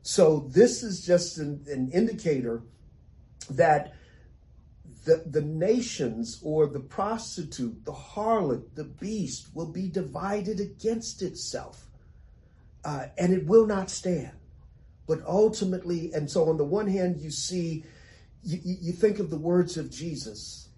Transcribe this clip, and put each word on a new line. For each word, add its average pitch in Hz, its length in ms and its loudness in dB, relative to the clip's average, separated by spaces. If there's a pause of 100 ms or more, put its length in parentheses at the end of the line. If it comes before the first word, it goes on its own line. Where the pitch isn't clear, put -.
So 156 480 4
this 208 320 6
is 202 240 -8
just 175 320 2
an, 147 300 -6
an 131 240 -4
indicator 151 720 0 (840)
that 151 440 4 (1080)
the, 160 220 4
the 147 160 0
nations 156 1000 -2
or 156 240 4
the 143 140 -6
prostitute, 175 1040 -6
the 143 80 -10
harlot, 202 840 -2
the 156 100 -10
beast 196 680 -8
will 156 160 -8
be 185 180 -6
divided 190 720 -4
against 226 600 -4
itself, - 640 -8 (1000)
uh, 139 220 -6 (100)
and 180 160 4
it 165 140 2
will 220 200 8
not 190 240 -2
stand. 170 420 -4 (760)
But 160 200 -2
ultimately, 180 880 0
and 151 160 -2
so 165 180 4
on 160 80 2
the 147 80 2
one 202 220 0
hand, 180 340 0
you 151 100 -10
see, 165 540 -4 (580)
you, 175 200 -4
you, 180 180 -4
you 170 120 -4
think 208 260 2
of 175 100 -2
the 156 100 -6
words 175 380 2
of 131 140 -8
Jesus - 880 -12